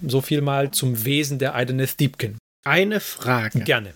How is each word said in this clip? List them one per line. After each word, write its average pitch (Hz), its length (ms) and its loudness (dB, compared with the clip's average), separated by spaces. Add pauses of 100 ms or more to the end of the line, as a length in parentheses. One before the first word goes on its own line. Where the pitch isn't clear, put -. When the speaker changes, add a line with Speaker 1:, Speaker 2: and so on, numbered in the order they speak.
Speaker 1:
so 131 140 2
viel 147 220 0
mal 139 300 2
zum 120 340 0
Wesen 143 340 0
der 135 160 0
Idoneth 127 420 0
Deepkin. 127 400 0 (280)
Speaker 2:
Eine 190 340 2
Frage. 123 600 -2
Speaker 1:
Gerne. 110 340 -2